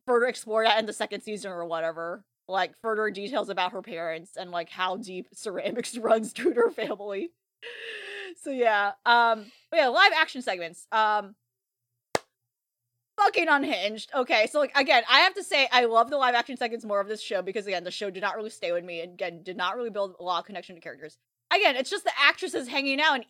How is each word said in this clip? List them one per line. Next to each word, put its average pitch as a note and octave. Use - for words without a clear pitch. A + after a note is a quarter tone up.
further A#3+
explore A3
that G#3+
in A3
the G#3
second G#3
season G3+
or E3+
whatever. E3
Like, F#3
further G#3+
details G3+
about F#3
her F#3
parents E3
and, F3+
like, F3
how F#3
deep F#3
ceramics G3+
<laughs> -
runs A3
through C4+
her A#4
family. G#3+
So D4
yeah, G#3+
um, A#3
but E4
yeah, C4+
live F4+
action D#4
segments. F3
Um, G#3+
fucking G4+
unhinged. A3
Okay, B3
so, D4+
like, C#4
again, C4+
I C#4
have F#4+
to G4+
say C#4
I B3
love A3+
the D4
live B3
action A#3+
segments A#3
more G3+
of G3
this G#3+
show F#3+
because, F#3+
again, F3
the F3+
show G3+
did F3+
not G3+
really A3
stay F3
with F3
me E3+
and, F3+
again, F3
did F3+
not F#3+
really A#3+
build G3
a -
lot F3
of F3
connection F#3
to D#3+
characters. C#3+
Again, F4
it's C4
just G4
the -
actresses C#4+
hanging C#4
out D4+
and A#3